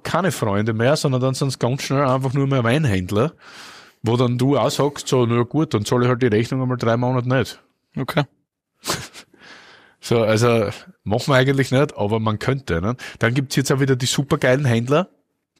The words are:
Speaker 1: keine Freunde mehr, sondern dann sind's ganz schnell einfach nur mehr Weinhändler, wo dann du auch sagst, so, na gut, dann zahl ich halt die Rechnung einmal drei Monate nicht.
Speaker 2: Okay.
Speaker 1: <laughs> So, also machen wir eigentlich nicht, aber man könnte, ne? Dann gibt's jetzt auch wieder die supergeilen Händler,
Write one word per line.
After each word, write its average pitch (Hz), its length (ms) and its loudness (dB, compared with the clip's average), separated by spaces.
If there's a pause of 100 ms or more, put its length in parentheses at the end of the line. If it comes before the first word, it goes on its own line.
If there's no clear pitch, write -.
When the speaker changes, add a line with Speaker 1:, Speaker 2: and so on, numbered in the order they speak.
Speaker 1:
keine 170 280 0
Freunde 107 400 -2
mehr, 117 240 2
sondern 135 240 0
dann 131 140 0
sind's 135 260 -4
ganz 127 240 -2
schnell 139 220 0
einfach 131 260 0
nur 139 160 0
mehr 135 160 0
Weinhändler, 113 720 0 (680)
wo 110 120 2
dann 123 220 0
du 135 200 2
auch 120 140 0
sagst, - 380 -4
so, 127 160 4
na 117 180 2
gut, 151 300 -2
dann 107 100 0
zahl 123 200 2
ich 123 40 4
halt 123 140 0
die 127 60 4
Rechnung 120 340 0
einmal 127 160 -2
drei 117 180 0
Monate 123 320 -2
nicht. 127 320 -2 (380)
Speaker 2:
Okay. 143 260 -2 (600)
Speaker 1:
<laughs> - 100 -6 (1040)
So, 120 220 0
also 110 480 2 (340)
machen 120 300 -2
wir - 20 4
eigentlich 135 360 2
nicht, 139 260 0
aber 107 220 -2
man 110 200 -2
könnte, 123 420 -2
ne? 113 140 -2 (240)
Dann 117 140 2
gibt's 135 220 -4
jetzt 135 160 0
auch 135 80 2
wieder 131 160 2
die 127 100 -2
supergeilen 139 580 0
Händler, 127 460 0 (500)